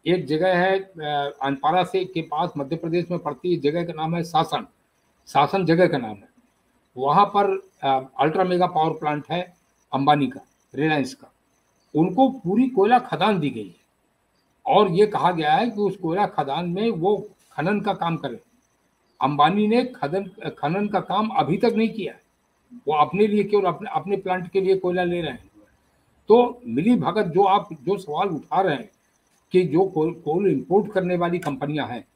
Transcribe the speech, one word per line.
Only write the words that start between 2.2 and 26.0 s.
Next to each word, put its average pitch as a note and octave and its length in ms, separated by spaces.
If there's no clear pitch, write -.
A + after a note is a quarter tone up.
पास E3 340
मध्य C#3+ 200
प्रदेश E3 340
में F3 100
पड़ती D#3 340
है, D#3 60
जगह D3+ 240
का E3+ 80
नाम D#3+ 240
है E3+ 60
सासन, D#3 440
सासन D#3 400
जगह E3 200
का D3 120
नाम A2+ 120
है। G#2 180
वहाँ C#3+ 280
पर, G3 460
अ, C3+ 180
अल्ट्रा D#3 240
मेगा F3+ 220
पावर D#3+ 240
प्लांट D3+ 400
है F3+ 260
अंबानी C#3 320
का, B2+ 140
रिलायंस C#3+ 400
का। - 180
उनको F#3 340
पूरी A3+ 400
कोयला A3+ 300
खदान F#3+ 420
दी C#3+ 100
गई G#2+ 160
है - 200
और F#3+ 240
ये F#3+ 160
कहा F#3+ 260
गया D#3 200
है G#3+ 180
कि G#3 100
उस G3 160
कोयला F3+ 300
खदान D3+ 420
में G3+ 220
वो F#3+ 380
खनन F#3+ 280
का G3+ 140
काम E3+ 220
करें। A#2+ 220
अंबानी D3+ 440
ने A#3 180
खदन-, F#3 720
खनन F#3+ 300
का G3+ 120
काम G3+ 280
अभी D#3+ 280
तक A3 200
नहीं A3 120
किया D#3+ 240
है। - 80
वो D3+ 60
अपने D#3 320
लिए G#3 180
केवल G3+ 200
अपने, F#3 280
अपने E3 240
प्लांट F#3 340
के G3 100
लिए F#3+ 160
कोयला F3+ 280
ले F3 160
रहे D3+ 120
हैं। - 180